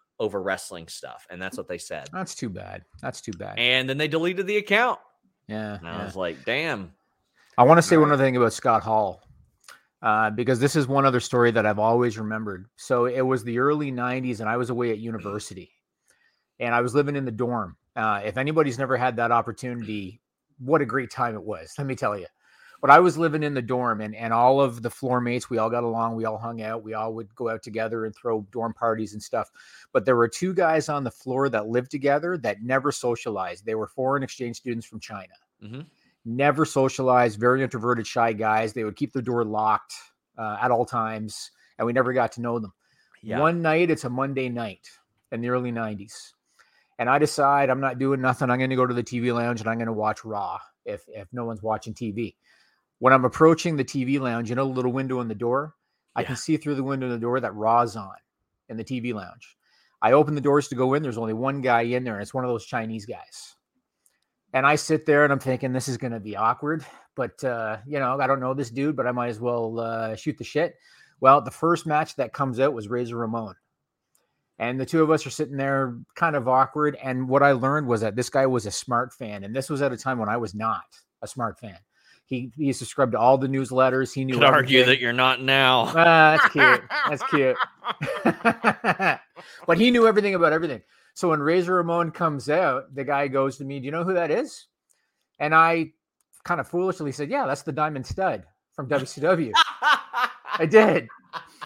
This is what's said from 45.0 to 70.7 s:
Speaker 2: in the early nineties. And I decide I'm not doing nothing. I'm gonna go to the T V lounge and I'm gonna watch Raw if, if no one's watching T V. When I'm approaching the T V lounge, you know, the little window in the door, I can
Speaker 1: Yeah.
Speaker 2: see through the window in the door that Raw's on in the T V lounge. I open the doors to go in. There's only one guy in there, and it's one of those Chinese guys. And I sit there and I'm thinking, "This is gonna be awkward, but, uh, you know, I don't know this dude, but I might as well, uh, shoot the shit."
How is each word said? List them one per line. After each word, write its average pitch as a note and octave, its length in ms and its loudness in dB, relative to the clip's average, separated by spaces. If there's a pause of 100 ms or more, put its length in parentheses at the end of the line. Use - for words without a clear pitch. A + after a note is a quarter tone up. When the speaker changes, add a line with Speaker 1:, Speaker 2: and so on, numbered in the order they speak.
Speaker 2:
in A#2 80 -6
the A#2+ 80 -4
early B2 220 -2
nineties. A2 640 -10 (640)
And A#2+ 100 0
I C#3 100 4
decide C#3+ 520 2
I'm C3 100 0
not B2+ 180 -4
doing C3+ 220 0
nothing. C3 300 0
I'm B2 80 2
gonna C3 180 -2
go B2+ 80 4
to B2 80 0
the A#2+ 100 -2
T A#2+ 180 -6
V A#2+ 120 0
lounge A#2 280 -2
and A2 100 -4
I'm A2+ 80 -4
gonna A2+ 120 -4
watch G#2+ 320 -2
Raw G2+ 360 -8 (260)
if, G#2 240 -10
if G2+ 240 -16
no A#2+ 140 -8
one's A2 160 -8
watching G#2+ 320 -6
T A2+ 160 -6
V. G#2 260 -6 (640)
When C3 160 6
I'm B2+ 100 6
approaching D#3+ 500 4
the C3+ 100 -2
T C3 200 -4
V C#3 140 0
lounge, A#2 320 -4
you B2 40 -4
know, C3+ 120 0
the C3 80 -6
little B2+ 180 0
window C3 300 -4
in A#2 60 -6
the A2 60 -6
door, B2+ 400 -2 (400)
I A#2+ 100 -2
can C3+ 80 -6
Speaker 1:
Yeah. A#2+ 80 -8
Speaker 2:
see D#3+ 180 0
through D3 160 -4
the C3 80 -2
window C3 240 -4
in B2 60 -4
the A#2 60 -4
door A#2+ 220 -2
that G#2+ 140 -4
Raw's A2+ 420 2
on F#2+ 200 -14 (520)
in A2+ 80 -12
the A2+ 80 -10
T B2+ 160 -8
V A#2 140 -6
lounge. G2 420 -16 (460)
I A2+ 100 4
open D3 220 6
the C#3+ 80 -4
doors C#3+ 260 2
to C3 60 -10
go B2+ 180 0
in. D3+ 100 0
There's B2 140 -6
only A2+ 160 -4
one C3 300 -4
guy A#2+ 180 2
in B2 240 -2
there, A2 120 -6
and G2+ 60 -8
it's G#2 120 -12
one C3 100 -4
of B2 60 -2
those A2+ 160 -4
Chinese A2+ 400 -8
guys. - 500 -16 (960)
And C3 140 2
I D3 80 6
sit D3+ 320 -2
there D3 180 6
and C#3 80 4
I'm C3 60 0
thinking, B2+ 340 -2
"This B2+ 160 -4
is B2 80 -2
gonna A#2 240 -8
be G2+ 160 -10
awkward, C#3+ 480 -2 (300)
but, - 280 -6
uh, A2+ 440 -4
you C#3+ 120 -6
know, C3+ 220 0
I C3 60 2
don't C3+ 140 2
know B2+ 120 -2
this C3+ 160 -4
dude, C3+ 280 -4
but B2 100 -2
I B2 60 0
might A#2+ 160 -2
as A2+ 120 -8
well, A#2 400 -2
uh, A2+ 360 -6
shoot C#3+ 200 -6
the A#2 80 -14
shit." E3+ 300 -2 (460)